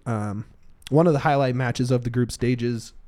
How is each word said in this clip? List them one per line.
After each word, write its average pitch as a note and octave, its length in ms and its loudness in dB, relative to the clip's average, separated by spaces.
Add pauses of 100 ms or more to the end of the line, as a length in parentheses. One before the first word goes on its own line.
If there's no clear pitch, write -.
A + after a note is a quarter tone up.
Um, G#2+ 380 -4 (440)
one D#3 160 4
of E3+ 80 6
the C#3 60 0
highlight C#3 340 2
matches B2+ 380 -2
of B2 120 2
the B2 60 -4
group A#2+ 220 0
stages A#2+ 600 -2 (140)